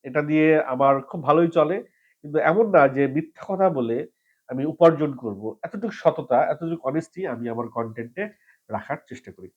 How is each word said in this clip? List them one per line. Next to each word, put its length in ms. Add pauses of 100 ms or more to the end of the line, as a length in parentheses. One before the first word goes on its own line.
এটা 180
দিয়ে 240 (280)
আমার 280
খুব 260
ভালোই 300
চলে। 180 (460)
কিন্তু 160 (120)
এমন 200
না 180
যে 140 (120)
মিথ্যা 340
কথা 220
বলে 280 (520)
আমি 160
উপার্জন 500
করব, 260 (200)
এতটুকু 400
সততা, 360 (140)
এতটুকু 360
অনেস্টি 380
আমি 220
আমার 200
কনটেন্টে 540 (480)
রাখার 280 (100)
চেষ্টা 240
করি। 240